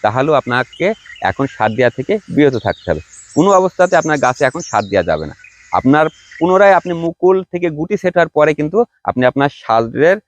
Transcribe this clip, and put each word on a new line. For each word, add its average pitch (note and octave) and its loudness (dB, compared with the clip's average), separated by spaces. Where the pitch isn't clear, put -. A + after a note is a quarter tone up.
তাহলেও C3 0
আপনাকে B2+ -4
এখন G2 -2
সার A2 0
দেওয়া A#2+ 2
থেকে C3 -4
বিরত C3+ 2
থাকতে - -6
হবে। D#2 -4
কোনো F3+ 2
অবস্থাতে F3+ 0
আপনার D#3+ 0
গাছে C3 0
এখন C#3+ -4
সার G#2 0
দেওয়া F#2 0
যাবে D#2 -2
না। C#2 -14
আপনার C#3+ 2
পুনরায় F#3 4
আপনি F3 -6
মুকুল F3+ 0
থেকে F3 -6
গুটি F3+ -4
সেট F3+ -4
হওয়ার E3+ 0
পরে D3+ 4
কিন্তু D3+ -4
আপনি B2+ -2
আপনার C#3 2
সারের A#2 0